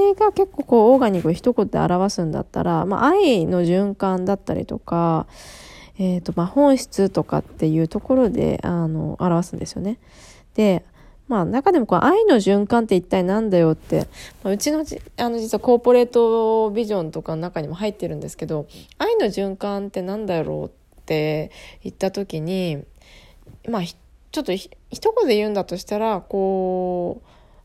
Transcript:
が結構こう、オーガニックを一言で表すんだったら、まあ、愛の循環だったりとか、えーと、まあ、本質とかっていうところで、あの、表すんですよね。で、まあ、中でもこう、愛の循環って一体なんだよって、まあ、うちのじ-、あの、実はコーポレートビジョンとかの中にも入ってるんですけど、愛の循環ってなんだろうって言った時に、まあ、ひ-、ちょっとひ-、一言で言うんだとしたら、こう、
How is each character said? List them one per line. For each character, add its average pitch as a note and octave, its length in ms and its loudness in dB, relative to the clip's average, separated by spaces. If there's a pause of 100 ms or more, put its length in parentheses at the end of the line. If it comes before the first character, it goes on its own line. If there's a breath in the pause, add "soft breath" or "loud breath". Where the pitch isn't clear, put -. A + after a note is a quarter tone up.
(140)
が G#4 160 2
結 G4 220 0
構 - 100 -8
こ A#3 280 6
う、 - 20 10
オ C4+ 40 8
ー - 40 6
ガ B3 100 2
ニ F#3+ 80 0
ッ E3+ 40 -4
ク D#3+ 60 0
を D#3+ 40 4
一 A#3+ 200 0
言 G#3+ 140 2
で - 120 -4
表 F3 320 2
す F#3+ 140 -4
ん D#3+ 60 -4
だ C#3 100 -4
っ - 40 -6
た - 180 -6
ら、 E3+ 240 0
ま G3 180 -2
あ、 C4 40 6
愛 D#4 360 4
の F3+ 180 0
循 G3 340 0
環 F#3 280 -2
だ G3 100 0
っ F#3+ 40 -4
た - 160 -8
り - 120 -6
と - 120 -8
か、 E3+ 480 -2 (720 loud breath)
え F#3 200 0
ー - 20 -10
と、 F3 160 -8
ま E3+ 80 0
あ、 - 20 -2
本 C#4 320 4
質 G3 320 -2
と D#3 140 -2
か - 140 -2
っ D3 40 -4
て - 240 -4
い D#3+ 140 2
う E3 80 0
と G#3 100 -6
こ C4 160 -2
ろ B3+ 160 4
で、 - 320 -2
あ E3+ 240 -2
の、 D#3+ 320 -4
表 F3 300 0
す - 80 -12
ん - 20 -8
で F3+ 80 -8
す - 60 -12
よ - 100 -10
ね。 G#3 160 -6 (560 loud breath)
で、 G3 300 2 (420 soft breath)
ま A3+ 140 -2
あ、 E3+ 40 0
中 B3+ 280 0
で E4 80 4
も G#3+ 60 -2
こ F#3 100 2
う、 - 80 4
愛 G4 200 4
の F4+ 120 6
循 G3+ 300 2
環 A#3 180 2
っ - 20 -8
て G#3 80 2
一 F3 80 2
体 F#3+ 220 0
な G3 160 0
ん A3 100 -2
だ F3+ 80 4
よ E3 140 4
っ - 40 0
て、 D#3 300 -4 (380 loud breath)
ま G3 60 -2
あ、 - 20 0
う G3+ 40 -2
ち D4 140 -4
の D#4 140 -2
じ-、 - 160 -12 (180)
あ A#3+ 100 -2
の、 A#3 100 -6
実 A3 180 -6
は G#3 40 -2
コ B3 140 4
ー A#3+ 60 6
ポ B3 120 4
レ B3 100 8
ー A#3+ 40 2
ト A3+ 640 2
ビ G#3+ 160 -2
ジ G#3 80 -4
ョ F#3+ 80 -2
ン D#3 80 -6
と D#3 120 -10
か D#3+ 120 -8
の D#3+ 80 -6
中 F3 180 -6
に D3 80 -6
も D#3 60 -10
入 G#3 160 -4
っ - 20 -6
て G#3 140 -8
る D#3+ 80 -6
ん D3 60 -10
で D3 80 -10
す - 80 -18
け D#3+ 100 -10
ど、 D3+ 220 -6 (300 loud breath)
愛 A4+ 180 0
の F#4 100 2
循 G3 300 -4
環 G3+ 320 -6
っ - 20 -18
て F#3+ 120 -8
な F#3+ 140 -6
ん A3 80 -8
だ F3+ 180 -2
ろ D3+ 120 -6
う - 460 -14
っ - 40 -20
て D#3 460 -4 (320 loud breath)
言 F#3+ 100 -12
っ - 40 -20
た F#3+ 160 -4
時 F#3+ 280 -8
に、 E3+ 440 -6 (840 soft breath)
ま A3+ 120 -4
あ、 - 20 -4
ひ-、 E3+ 120 -10 (360)
ち - 80 -10
ょ - 40 -4
っ - 20 -6
と F#3 100 -4
ひ-、 - 160 -10 (200)
一 G#4 280 -2
言 G4+ 100 2
で A3+ 60 4
言 G#3 140 0
う - 20 -4
ん G#3 40 -4
だ G3 100 -2
と F3+ 120 -10
し F#3 60 -10
た G#3 160 -6
ら、 G#3+ 220 -2
こ F#3 1040 -4
う、 - 80 -20 (340 soft breath)